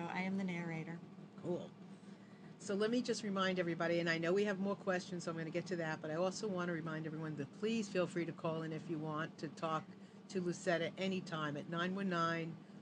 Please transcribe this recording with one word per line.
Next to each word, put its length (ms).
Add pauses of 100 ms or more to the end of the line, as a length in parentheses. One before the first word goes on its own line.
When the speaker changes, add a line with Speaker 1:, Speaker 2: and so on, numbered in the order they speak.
(120)
Speaker 1:
I 100
am 140
the 80
narrator. 540 (440)
Speaker 2:
Cool. 280 (880)
So 160
let 160
me 120
just 200
remind 360
everybody, 420
and 80
I 100
know 140
we 120
have 140
more 180
questions, 480
so 60
I'm 60
gonna 140
get 160
to 100
that, 240
but 100
I 40
also 340
wanna 240
remind 340
everyone 300
that 240
please 280
feel 180
free 180
to 80
call 300
in 100
if 160
you 100
want 400
to 100
talk 360 (460)
to 100
Lucetta 580
anytime 580
at 120
nine 260
one 140
nine, 460 (280)